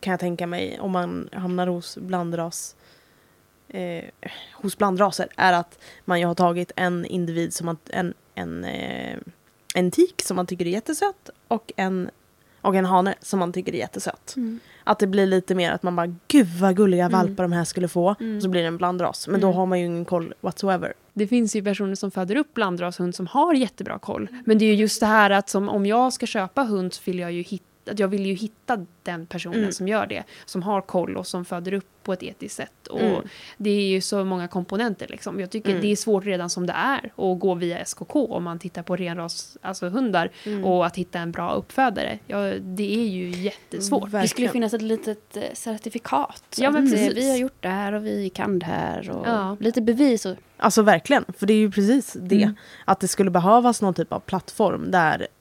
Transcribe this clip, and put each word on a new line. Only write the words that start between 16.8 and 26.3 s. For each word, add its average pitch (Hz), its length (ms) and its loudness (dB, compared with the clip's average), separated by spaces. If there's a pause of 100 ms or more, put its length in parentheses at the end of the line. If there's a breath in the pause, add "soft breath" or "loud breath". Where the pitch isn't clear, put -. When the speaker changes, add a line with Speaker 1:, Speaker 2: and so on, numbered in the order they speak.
Speaker 3:
Mm. 175 140 4
Speaker 1:
valpar 196 260 2
de 175 80 0
här 170 120 2
skulle 180 240 -2
få." 180 320 2
Speaker 3:
Mm. 220 160 -6
Speaker 1:
Och 208 60 -4
så 190 60 0
blir 180 140 2
det 165 60 0
en 165 80 -6
blandras. 175 520 -2
Men 190 120 2
då 196 60 4
Speaker 3:
Mm. 185 100 4
Speaker 1:
har 185 100 2
man 185 140 2
ju 175 60 0
ingen 170 180 -4
koll 170 360 -4
whatsoever. 185 520 -2 (220)
Speaker 3:
Det 208 120 0
finns 226 300 2
ju 208 80 -2
personer 196 300 -2
som 196 160 -4
föder 185 260 -2
upp 294 180 -2
blandrashund 180 600 -2
som 185 120 -6
har 311 280 4
jättebra 233 440 -2
koll. 202 300 -6 (160)
Men 220 140 6
det 214 60 6
är 220 40 6
ju 214 60 8
just 208 260 2
det 220 60 4
här 214 240 8
att 196 180 4
som, 202 200 0
om 208 180 0
jag 240 260 4
ska 247 140 -6
köpa 214 380 -2